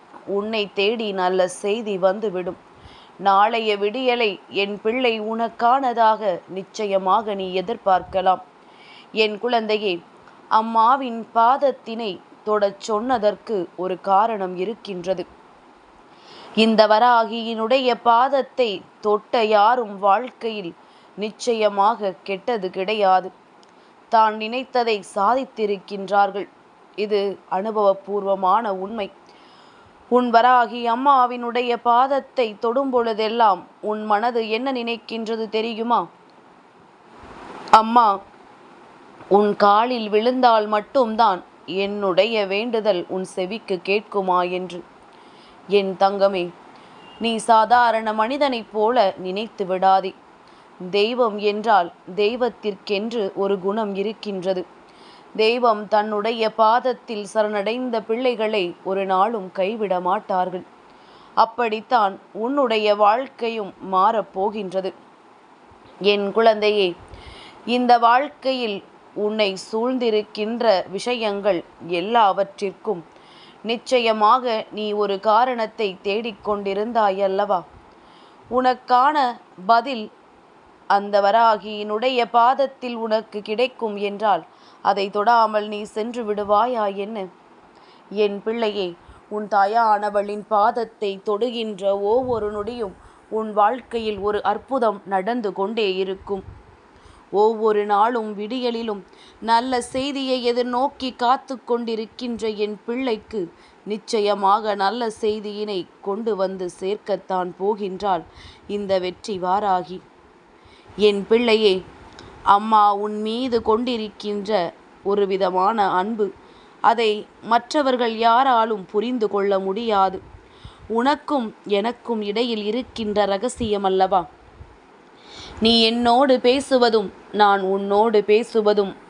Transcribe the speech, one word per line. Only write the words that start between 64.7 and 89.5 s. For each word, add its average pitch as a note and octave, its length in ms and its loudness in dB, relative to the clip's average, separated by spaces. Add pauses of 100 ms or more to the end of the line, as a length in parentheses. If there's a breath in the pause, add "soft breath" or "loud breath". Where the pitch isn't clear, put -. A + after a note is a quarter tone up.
என் G3+ 320 2
குழந்தையே, G#3 600 2 (720 loud breath)
இந்த A#3+ 320 4
வாழ்க்கையில் B3 840 0 (320)
உன்னை G#3 420 -2 (160)
சூழ்ந்திருக்கின்ற A3 1200 -2
விஷயங்கள் G3+ 720 -2 (220)
எல்லாவற்றிற்கும் F#3+ 1200 -2 (580 loud breath)
நிச்சயமாக A3+ 1080 2
நீ G#3 220 -6
ஒரு G3+ 280 -2
காரணத்தை A3 840 0
தேடிக்கொண்டிருந்தாய் G3+ 1160 -2
அல்லவா? G3 400 0 (880 loud breath)
உனக்கான B3+ 840 2 (300)
பதில் A#3 440 0 (760)
அந்த G3+ 340 2
வராகியினுடைய G#3+ 1080 2
பாதத்தில் B3+ 640 2
உனக்கு A3 480 -4
கிடைக்கும் A3 540 -4
என்றால், G3+ 500 -2 (360 loud breath)
அதை G3 280 0
தொடாமல் G#3+ 560 2
நீ G#3 160 -8
சென்று A3 520 -6
விடுவாயா G#3 600 0
என்ன? G3+ 300 -8 (840 loud breath)
என் G3+ 320 -2
பிள்ளையே, G#3 520 -4 (340 loud breath)
உன் G#3 200 -8
தாயானவளின் G#3 1000 2